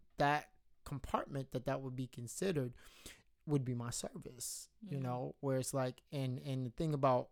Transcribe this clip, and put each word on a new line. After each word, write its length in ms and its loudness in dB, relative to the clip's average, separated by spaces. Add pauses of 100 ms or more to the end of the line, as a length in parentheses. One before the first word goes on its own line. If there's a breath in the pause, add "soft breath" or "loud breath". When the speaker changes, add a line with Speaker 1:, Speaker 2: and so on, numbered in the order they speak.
(180)
Speaker 1:
that 320 4 (340)
compartment 680 -4
that 120 -4
that 160 0
would 140 -6
be 120 -4
considered 680 -2 (760 loud breath)
would 180 4
be 80 0
my 160 -2
service, 800 -8 (220)
you 100 -2
Speaker 2:
Mm. 40 -2
Speaker 1:
know, 360 -2
where 180 2
it's 160 0
like, 280 0 (100)
and, 340 0
and 200 0
the 60 -2
thing 220 2
about 380 6